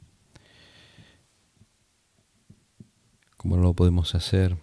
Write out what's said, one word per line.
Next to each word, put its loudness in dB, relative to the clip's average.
Como -2
no 2
lo 2
podemos 0
hacer -2